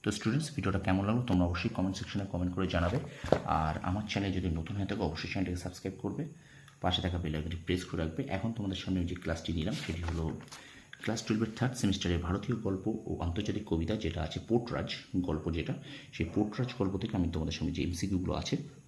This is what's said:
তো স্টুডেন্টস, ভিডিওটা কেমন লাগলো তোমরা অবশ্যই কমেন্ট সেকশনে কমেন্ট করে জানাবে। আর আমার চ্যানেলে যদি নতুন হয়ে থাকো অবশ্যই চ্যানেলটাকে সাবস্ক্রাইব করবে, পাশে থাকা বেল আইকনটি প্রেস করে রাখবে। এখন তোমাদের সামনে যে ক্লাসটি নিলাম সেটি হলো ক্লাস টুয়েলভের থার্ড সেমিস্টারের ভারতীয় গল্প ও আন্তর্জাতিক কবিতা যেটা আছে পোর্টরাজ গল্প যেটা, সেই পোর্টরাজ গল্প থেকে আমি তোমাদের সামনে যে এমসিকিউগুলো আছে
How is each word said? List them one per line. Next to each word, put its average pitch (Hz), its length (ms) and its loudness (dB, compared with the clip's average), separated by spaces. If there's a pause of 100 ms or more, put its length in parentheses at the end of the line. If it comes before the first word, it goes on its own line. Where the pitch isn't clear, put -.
তো - 40 2 (100)
স্টুডেন্টস, 139 380 2
ভিডিওটা 95 320 2
কেমন 95 200 4
লাগলো 120 220 2
তোমরা 90 200 6
অবশ্যই 87 280 0
কমেন্ট 95 220 2
সেকশনে 98 340 -2
কমেন্ট 90 220 2
করে 95 200 2
জানাবে। 87 220 4 (640)
আর 78 140 2 (140)
আমার 104 220 0
চ্যানেলে 98 260 2
যদি 95 100 0 (120)
নতুন 82 180 -4
হয়ে 98 120 -2
থাকো 107 200 0
অবশ্যই 85 220 -4
চ্যানেলটাকে 90 340 0
সাবস্ক্রাইব 92 380 -6
করবে, 131 200 -2 (600)
পাশে 90 220 4
থাকা 90 180 2
বেল 78 140 0
আইকনটি 85 280 -2
প্রেস 90 240 2
করে - 140 -2
রাখবে। 80 180 -2 (140)
এখন 113 220 0
তোমাদের 98 260 -2
সামনে 92 160 2 (120)
যে - 120 -2
ক্লাসটি 82 340 -2
নিলাম 80 180 0 (100)
সেটি 85 240 -4
হলো 80 160 0 (760)
ক্লাস 110 220 0
টুয়েলভের 110 320 2
থার্ড 131 240 2
সেমিস্টারের 87 460 4
ভারতীয় 104 280 0 (100)
গল্প 95 200 0 (240)
ও - 20 -2 (140)
আন্তর্জাতিক 104 460 0
কবিতা 82 220 2 (100)
যেটা 82 240 0
আছে - 100 -6 (120)
পোর্টরাজ 117 400 2 (380)
গল্প 78 180 0 (120)
যেটা, 73 160 0 (420)
সেই - 180 0
পোর্টরাজ 107 360 2 (100)
গল্প 95 220 2
থেকে - 180 -2
আমি 85 160 4
তোমাদের 80 220 0
সামনে 80 200 0
যে 71 100 0
এমসিকিউগুলো 90 540 0
আছে - 140 0 (320)